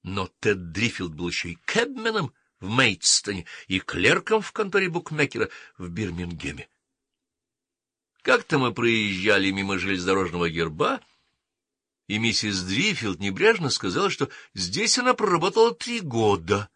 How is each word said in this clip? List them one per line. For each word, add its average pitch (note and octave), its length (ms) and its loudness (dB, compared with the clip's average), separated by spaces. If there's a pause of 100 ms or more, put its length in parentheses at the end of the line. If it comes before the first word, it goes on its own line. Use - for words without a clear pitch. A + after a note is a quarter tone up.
Но F#2+ 260 -4 (120)
Тед F#2 320 0
Дриффилд F#2+ 420 -2
был E2+ 140 -4
еще - 220 -6
и E2+ 40 -10 (100)
кэбменом A3+ 720 -2 (260)
в F#2+ 80 -10
Мейдстоне G#2 800 0 (220)
и F#2 100 0
клерком E3+ 640 0
в - 100 -12
конторе G3 360 -2
букмекера D3+ 600 -4 (300)
в F2+ 100 -10
Бирмингеме. E2+ 800 -8 (1500)
Как-то B2+ 360 4
мы A#2+ 160 2
проезжали G#2 760 4
мимо G2 280 -2
железнодорожного F2+ 720 0
герба, E2 500 -2 (1080)
и G#2 100 -2
миссис G#2+ 440 0
Дриффилд G#2+ 580 -2
небрежно D#3 500 2
сказала, D3+ 400 0
что - 200 -4 (240)
здесь G#2 440 -2
она B3+ 160 2
проработала G3+ 600 4
три A#3 260 -6
года G#2 760 2